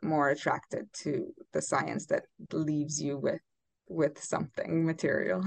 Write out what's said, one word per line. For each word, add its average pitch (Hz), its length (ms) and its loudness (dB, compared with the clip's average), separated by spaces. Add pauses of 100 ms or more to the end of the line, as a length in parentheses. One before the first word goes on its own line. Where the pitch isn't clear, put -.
more 147 280 4
attracted - 580 0 (160)
to 139 240 -2 (240)
the 156 100 0
science 156 460 -2
that - 160 2 (280)
leaves 151 500 0
you 143 160 0
with, 139 220 0 (480)
with 156 340 0
something 165 640 0
material 170 600 2